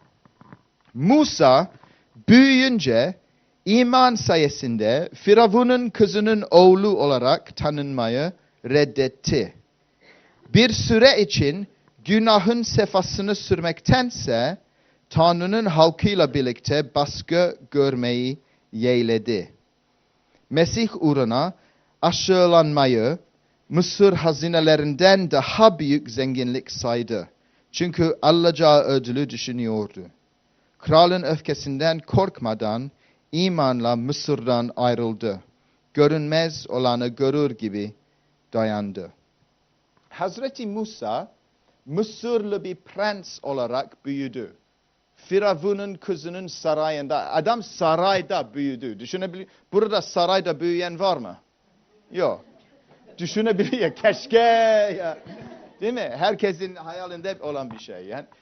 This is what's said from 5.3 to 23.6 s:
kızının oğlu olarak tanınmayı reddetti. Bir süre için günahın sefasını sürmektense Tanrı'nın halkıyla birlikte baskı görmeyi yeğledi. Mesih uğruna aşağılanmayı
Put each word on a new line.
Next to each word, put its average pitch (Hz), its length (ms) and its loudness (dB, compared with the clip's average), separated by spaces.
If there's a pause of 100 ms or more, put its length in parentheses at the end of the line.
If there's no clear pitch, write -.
kızının 208 640 2
oğlu 185 360 8
olarak 139 680 0
tanınmayı 143 760 -4 (340)
reddetti. 131 880 0 (1000)
Bir 233 160 6
süre 226 520 4
için 185 460 -2 (380)
günahın 220 560 2
sefasını 202 760 -2
sürmektense 170 1200 -2 (560)
Tanrı'nın 175 520 2
halkıyla 160 680 2
birlikte 139 640 -4
baskı 156 640 -2 (140)
görmeyi 127 680 -2 (320)
yeğledi. 113 840 0 (960)
Mesih 165 400 0 (140)
uğruna 139 500 0 (480)
aşağılanmayı 160 1160 2 (520)